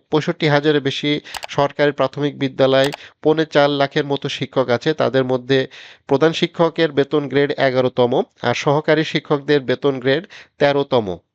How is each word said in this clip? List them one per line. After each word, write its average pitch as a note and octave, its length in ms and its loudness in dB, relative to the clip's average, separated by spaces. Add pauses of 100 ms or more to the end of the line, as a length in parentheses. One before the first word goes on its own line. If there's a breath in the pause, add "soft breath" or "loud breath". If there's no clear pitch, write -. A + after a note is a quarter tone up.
(100)
পঁয়ষট্টি D#3 380 -2
হাজারের D3 320 2
বেশি D3 400 -4 (280 loud breath)
সরকারি C#3+ 440 0
প্রাথমিক C#3 460 -4
বিদ্যালয়, C3+ 520 2 (320 loud breath)
পৌনে D#3 240 2
চার D3 240 2
লাখের C#3+ 340 -2
মতো C#3 240 -4
শিক্ষক C3 400 -4
আছে, B2+ 260 0
তাদের C3 300 0
মধ্যে B2+ 420 0 (400 loud breath)
প্রধান D3 260 2
শিক্ষকের E3 600 0
বেতন C#3 360 0
গ্রেড C#3 300 0
এগারোতম B2+ 640 2 (200)
আর A#2+ 120 0
সহকারী D3+ 500 0
শিক্ষকদের D3 560 0
বেতন C3 400 -2
গ্রেড C3+ 260 -2 (320 loud breath)
তেরোতম। C#3 580 0 (180)